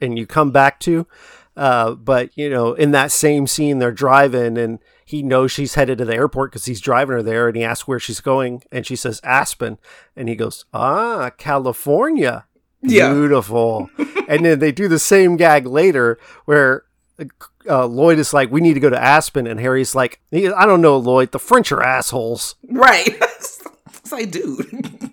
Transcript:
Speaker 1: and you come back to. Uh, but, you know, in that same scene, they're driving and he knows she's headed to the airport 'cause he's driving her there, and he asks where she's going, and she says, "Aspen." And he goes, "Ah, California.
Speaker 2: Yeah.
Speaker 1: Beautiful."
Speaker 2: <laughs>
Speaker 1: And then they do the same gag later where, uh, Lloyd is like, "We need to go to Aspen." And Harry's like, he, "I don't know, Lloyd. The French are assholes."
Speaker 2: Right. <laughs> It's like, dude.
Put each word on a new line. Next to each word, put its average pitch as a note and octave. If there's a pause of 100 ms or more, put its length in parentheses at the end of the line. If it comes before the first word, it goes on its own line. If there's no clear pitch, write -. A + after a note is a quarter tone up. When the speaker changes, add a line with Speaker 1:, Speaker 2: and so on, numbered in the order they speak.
Speaker 1:
and A#2+
you A2+
come D3
back C#3
to. E3+ (480)
Uh, B2
but, B2
you D3
know, A#2+
in D3
that C#3
same D3
scene, D3
they're A#2+
driving B2+
and A2+ (280)
he D3
knows C3
she's C#3
headed C3
to B2
the A2+
airport C3+
'cause -
he's B2
driving C3+
her A#2
there, A2+
and A#2
he A#2
asks A2+
where B2+
she's -
going, C3 (100)
and B2
she B2+
says, A#2
"Aspen." B2 (400)
And A#2
he A#2
goes, A2+
"Ah, D#3+
California. C#3+ (340)
Speaker 2:
Yeah. A#3
Speaker 1:
Beautiful." A#2
Speaker 2:
<laughs> - (280)
Speaker 1:
And D#3
then D#3
they D3+
do F#3+
the E3
same F#3
gag D3+
later C3 (280)
where, C3+ (840)
uh, C3
Lloyd D3+
is C#3+
like, C3+
"We D3+
need E3+
to C3+
go C#3+
to B2
Aspen." C3+
And A2
Harry's C3
like, B2+
he, F#3
"I F#3+
don't F#3+
know, D3
Lloyd. B2+
The C3+
French A#3+
are -
assholes." B2 (160)
Speaker 2:
Right. A#3
<laughs> - (840)
It's -
like, A3+
dude. -